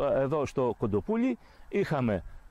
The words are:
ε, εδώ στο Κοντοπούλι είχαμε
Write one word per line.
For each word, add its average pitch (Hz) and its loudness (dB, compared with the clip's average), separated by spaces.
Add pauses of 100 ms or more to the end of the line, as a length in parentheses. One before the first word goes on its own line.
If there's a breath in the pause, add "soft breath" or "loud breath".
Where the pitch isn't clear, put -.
(160)
ε, 131 4
εδώ 139 0
στο 123 0
Κοντοπούλι 220 0 (320 loud breath)
είχαμε 127 0 (280 loud breath)